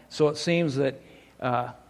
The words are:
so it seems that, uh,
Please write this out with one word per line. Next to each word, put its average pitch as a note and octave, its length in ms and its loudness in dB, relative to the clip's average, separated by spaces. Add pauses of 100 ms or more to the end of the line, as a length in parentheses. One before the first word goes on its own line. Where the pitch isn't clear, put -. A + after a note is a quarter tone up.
so D3+ 220 2
it D3+ 80 -6
seems E3+ 400 0
that, C3+ 240 -2 (400)
uh, B2 300 -2 (180)